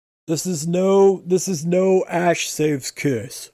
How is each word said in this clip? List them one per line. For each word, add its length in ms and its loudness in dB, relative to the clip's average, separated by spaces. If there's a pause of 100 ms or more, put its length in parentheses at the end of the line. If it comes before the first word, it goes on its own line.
(260)
This 200 -4
is 200 -4
no, 580 4
this 220 0
is 180 -4
no 440 2
Ash 400 0
Saves 420 -2
Kiss. 640 -6